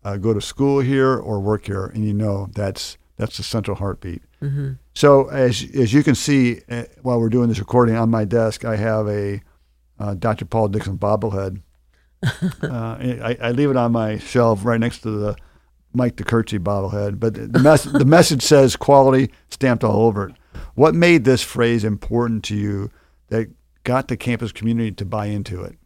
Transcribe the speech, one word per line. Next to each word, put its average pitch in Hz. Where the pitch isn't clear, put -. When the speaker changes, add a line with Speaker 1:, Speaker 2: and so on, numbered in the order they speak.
Speaker 1:
uh, 101
go 101
to 104
school 139
here 131
or 107
work 104
here, 98
and 107
you 104
know 101
that's, 98
that's 110
the 135
central 104
heartbeat. 92
Speaker 2:
Mm-hmm. 139
Speaker 1:
So 139
as, 127
as 120
you 143
can 143
see, 127
uh, 120
while 123
we're 113
doing 120
this 104
recording, 113
on 117
my 113
desk 110
I 113
have 110
a, 101
uh, 101
Doctor 107
Paul 110
Dixon 98
bobblehead. 98
Speaker 2:
<laughs> -
Speaker 1:
Uh, 117
I, 117
I 120
leave 139
it 131
on 120
my 110
shelf 110
right 117
next 113
to 110
the 104
Mike 123
DiCurci 110
bobblehead, 101
but 110
the 110
mes-, 143
the -
message 151
says 135
quality 135
stamped 127
all 110
over 101
it. 87
What 156
made 170
this 127
phrase 117
important 113
to 107
you 101
that 113
got 131
the 123
campus 113
community 113
to 98
buy 104
into 104
it? -